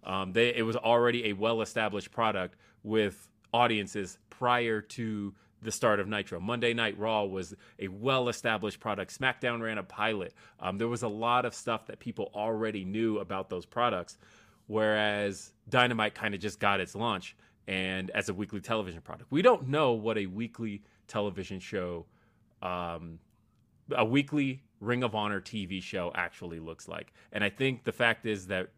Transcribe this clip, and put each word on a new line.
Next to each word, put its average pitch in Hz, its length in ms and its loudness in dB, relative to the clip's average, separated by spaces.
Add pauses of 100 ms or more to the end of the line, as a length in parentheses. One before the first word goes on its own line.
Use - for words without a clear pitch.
Um, 95 300 -4
they, 120 200 4
it 120 80 2
was 113 140 0
already 120 500 4
a 104 60 0
well-established 107 760 0
product 104 460 0 (260)
with 107 460 0 (240)
audiences 107 680 2 (100)
prior 120 540 2
to 107 520 -6 (280)
the 110 100 -6
start 107 280 4
of 95 60 0
Nitro. 101 320 -4
Monday 117 360 0
Night 110 240 0
Raw 107 260 2
was 95 300 -6 (240)
a 98 100 -6
well-established 113 880 0
product. 98 400 -6
SmackDown 123 440 0
ran 110 160 -4
a 98 40 -6
pilot. 104 520 -4 (260)
Um, 92 160 -2
there 113 100 0
was 117 160 -2
a 117 60 -2
lot 117 380 2
of 113 80 -6
stuff - 320 -4
that - 120 -14
people 107 360 -6
already 107 500 -2
knew 107 340 0
about 95 300 -6
those 90 180 -6
products, 110 520 0 (500)
whereas 107 840 0 (160)
Dynamite 117 460 4
kinda 101 240 -4
just 95 220 -6
got 101 200 4
its 87 140 -6
launch, 101 420 -4 (320)
and 95 420 -2
as 104 180 -2
a 101 60 -2
weekly 101 260 -6
television 92 400 -4
product. - 300 -14
We 151 120 2
don't 185 260 6
know 139 240 4
what 110 260 0
a 98 80 -2
weekly 107 560 -6 (260)
television 98 520 -4
show, 87 460 -6 (560)
um, 85 560 -4 (760)
a 123 100 6
weekly 139 580 2 (180)
Ring 120 220 0
of 110 120 0
Honor 104 260 0
T 101 260 -6
V 95 140 -6
show 90 340 -4
actually 87 460 -6
looks 80 280 -12
like. 82 240 -12 (200)
And 104 100 0
I 101 80 4
think 135 340 0
the 117 80 -2
fact 117 340 2
is 101 220 -2
that 92 300 -2